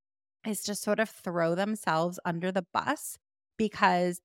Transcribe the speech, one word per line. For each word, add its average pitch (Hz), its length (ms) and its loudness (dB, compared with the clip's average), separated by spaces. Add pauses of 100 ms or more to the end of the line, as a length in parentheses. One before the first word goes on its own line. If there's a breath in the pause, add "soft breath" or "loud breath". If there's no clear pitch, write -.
(460)
is 214 180 -4
to 202 100 -4
sort 208 260 0
of 220 100 -2
throw 170 440 -2
themselves 180 720 0
under 175 280 -2
the 185 220 -2
bus - 440 -2 (400)
because 180 680 2